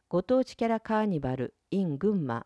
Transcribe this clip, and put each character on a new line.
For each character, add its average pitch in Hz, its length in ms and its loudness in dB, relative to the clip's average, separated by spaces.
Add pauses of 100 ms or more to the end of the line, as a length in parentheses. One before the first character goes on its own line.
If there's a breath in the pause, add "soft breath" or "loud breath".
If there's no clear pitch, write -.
ご 180 160 0
当 254 220 2
地 - 100 -12
キ 233 100 0
ャ 226 40 0
ラ 226 100 0
カ 220 220 0
ー 214 40 2
ニ 185 140 0
バ 131 160 -2
ル 127 180 -4 (180)
in 175 260 0
群 196 220 0
馬、 117 260 -4